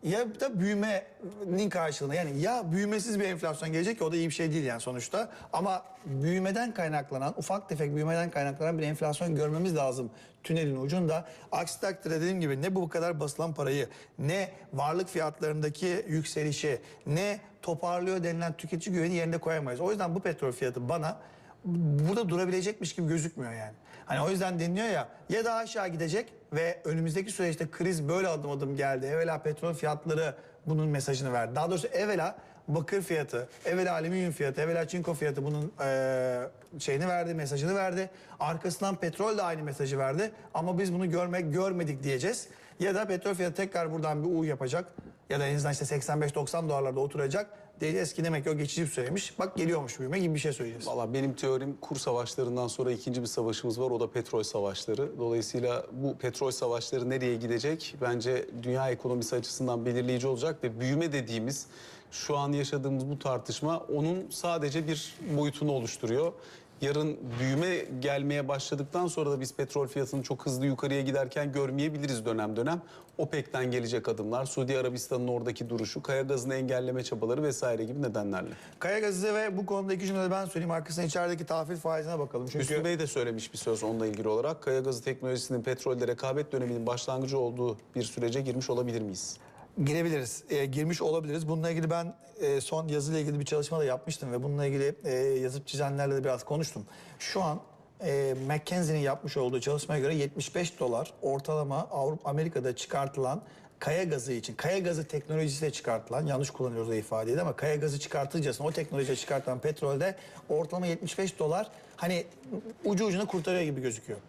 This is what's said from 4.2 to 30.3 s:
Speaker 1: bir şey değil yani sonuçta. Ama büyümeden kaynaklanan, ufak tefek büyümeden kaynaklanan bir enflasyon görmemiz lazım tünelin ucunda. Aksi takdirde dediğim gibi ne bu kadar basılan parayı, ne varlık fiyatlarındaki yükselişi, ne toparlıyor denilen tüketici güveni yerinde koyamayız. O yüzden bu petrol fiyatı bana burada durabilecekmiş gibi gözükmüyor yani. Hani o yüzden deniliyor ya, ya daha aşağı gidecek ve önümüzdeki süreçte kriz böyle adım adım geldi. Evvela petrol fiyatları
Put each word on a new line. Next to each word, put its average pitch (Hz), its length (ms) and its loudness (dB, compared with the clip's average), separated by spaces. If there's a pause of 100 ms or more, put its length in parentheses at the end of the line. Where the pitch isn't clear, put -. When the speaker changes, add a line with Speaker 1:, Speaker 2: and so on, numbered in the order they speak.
Speaker 1:
bir 151 40 -4
şey 160 200 0
değil 160 120 2
yani 117 160 -2
sonuçta. 127 480 -2 (240)
Ama 185 300 0 (220)
büyümeden 190 680 2
kaynaklanan, 143 640 -2
ufak 196 320 -2
tefek 147 260 0
büyümeden 165 360 2
kaynaklanan 151 460 0
bir 156 60 0
enflasyon 151 520 0
görmemiz 156 400 2
lazım 131 340 2 (340)
tünelin 151 380 2
ucunda. 160 440 2 (260)
Aksi 165 300 -2
takdirde 160 400 0
dediğim 180 200 2
gibi 139 200 2
ne 185 140 2
bu 180 140 0
kadar 170 300 0
basılan 156 340 -2
parayı, 139 340 0 (320)
ne 165 320 0 (220)
varlık 156 360 0
fiyatlarındaki 156 960 0
yükselişi, 151 760 0 (260)
ne 196 320 0 (220)
toparlıyor 180 600 0
denilen 165 340 0
tüketici 180 380 -2
güveni 170 180 4
yerinde 170 240 2
koyamayız. 151 440 0
O 180 80 2
yüzden 185 260 0
bu 196 40 2
petrol 151 320 0
fiyatı 123 380 -2
bana 156 300 0 (460)
burada 170 640 4
durabilecekmiş 185 680 0
gibi 170 120 0
gözükmüyor 151 460 -2
yani. 110 200 -8 (320)
Hani 139 160 0
o 156 80 2
yüzden 185 300 2
deniliyor 180 280 0
ya, 156 220 0 (200)
ya 220 160 2
daha 233 120 2
aşağı 226 300 -2
gidecek 165 460 0 (200)
ve 165 320 2
önümüzdeki 165 460 0
süreçte 170 400 0
kriz 170 360 0
böyle 185 200 2
adım 147 240 0
adım 139 240 -2
geldi. 135 300 2
Evvela 160 360 2
petrol 156 320 -2
fiyatları 151 640 0 (300)